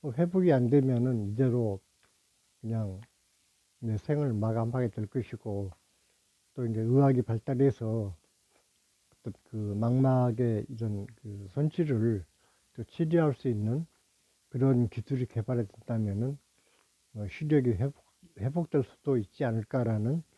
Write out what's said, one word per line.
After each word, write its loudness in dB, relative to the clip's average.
뭐 -6
회복이 2
안 4
되면은 2
이대로 0
그냥 -4
내 -4
생을 -2
마감하게 0
될 -8
것이고, -6
또 -6
이제 -2
의학이 4
발달해서 -2
어떤 -10
그 -16
망막의 2
이런 -6
그 -14
손실을 0
또 -12
치료할 0
수 -6
있는 -2
그런 2
기술이 -4
개발이 -2
된다면은, -4
어, -8
시력이 2
회복-, -2
회복될 0
수도 -2
있지 -4
않을까라는 0